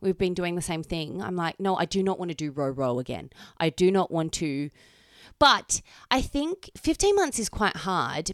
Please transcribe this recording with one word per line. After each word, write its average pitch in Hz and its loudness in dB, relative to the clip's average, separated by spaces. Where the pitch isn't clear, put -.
we've 190 0
been 185 0
doing 175 -2
the 170 -2
same 170 -4
thing, 165 -6
I'm 185 -6
like, 165 -2
No, 190 0
I 180 0
do 190 0
not 190 0
want 175 -4
to 160 -6
do 151 -6
row 139 -2
row 127 -2
again. 123 -8
I 165 2
do 180 4
not 190 4
want 160 -2
to 143 -4
but 254 4
I 285 4
think 311 -4
fifteen 392 2
months 359 2
is 220 -4
quite - 0
hard 156 -2